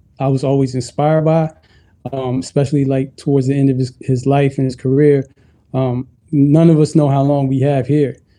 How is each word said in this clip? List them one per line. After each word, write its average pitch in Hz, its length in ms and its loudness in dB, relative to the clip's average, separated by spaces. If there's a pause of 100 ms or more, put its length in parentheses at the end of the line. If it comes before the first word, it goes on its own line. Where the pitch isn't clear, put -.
(200)
I 135 80 -2
was 135 160 -2
always 135 320 0
inspired 151 500 -2
by, 160 260 0 (600)
um, 131 280 -4
especially, 139 460 -2
like, 135 320 -4
towards 139 300 0
the 139 80 0
end 139 140 2
of 127 80 -2
his, 127 240 -4
his 131 240 -2
life 139 320 0
and 135 80 -2
his 127 100 -4
career. 135 520 0 (460)
Um, 127 340 -4 (240)
none 147 380 4
of 156 100 4
us 151 160 0
know 147 140 2
how 139 140 0
long 143 240 0
we 135 140 -2
have 139 260 0
here. 139 280 0 (220)